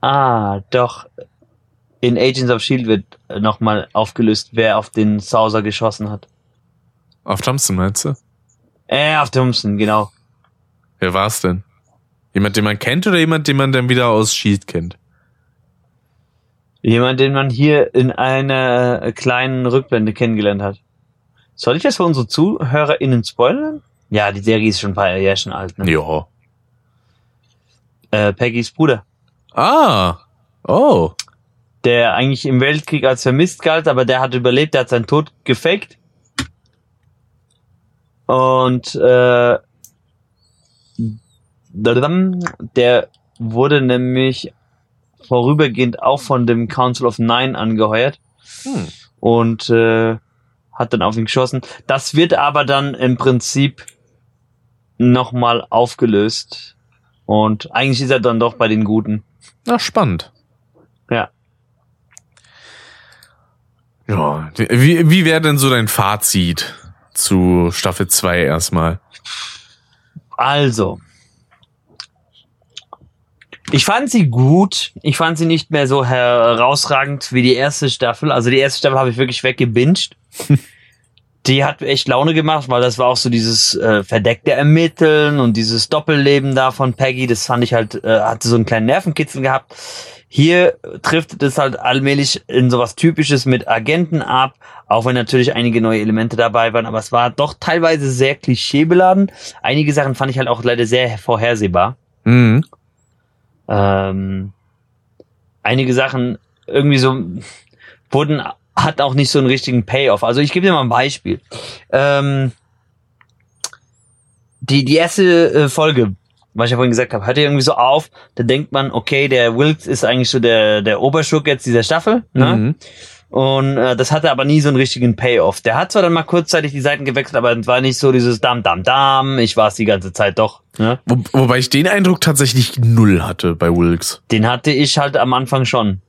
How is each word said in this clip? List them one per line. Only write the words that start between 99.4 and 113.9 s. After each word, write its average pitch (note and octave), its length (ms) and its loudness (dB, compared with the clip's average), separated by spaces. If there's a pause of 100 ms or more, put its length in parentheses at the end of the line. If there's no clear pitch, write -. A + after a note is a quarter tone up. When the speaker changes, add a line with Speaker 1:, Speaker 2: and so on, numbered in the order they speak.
Speaker 1:
Einige D3 300 0
Sachen C#3 220 0
fand C3+ 160 -4
ich B2+ 80 -4
halt C3 100 -2
auch A#2 160 -2
leider A#2+ 220 0
sehr A#2 320 0
vorhersehbar. G#2+ 800 0 (260)
Speaker 2:
Mhm. A#2+ 400 4 (1040)
Speaker 1:
Ähm, G2 840 -2 (1120)
einige B2+ 300 0
Sachen B2+ 460 -2 (280)
irgendwie C#3 320 2
so C3 240 0 (880)
wurden, D3 320 0 (340)
hat D3+ 240 -2
auch C#3 140 0
nicht C3+ 160 2
so D3+ 80 2
einen C3+ 80 2
richtigen B2 400 0
Payoff. B2+ 380 0
Also A#2+ 160 0
ich D3 100 0
gebe F#3 160 0
dir F#3 60 4
mal D#3 80 2
ein B2+ 80 -2
Beispiel. B2 520 -2 (520)
Ähm, C#3 580 0 (2000)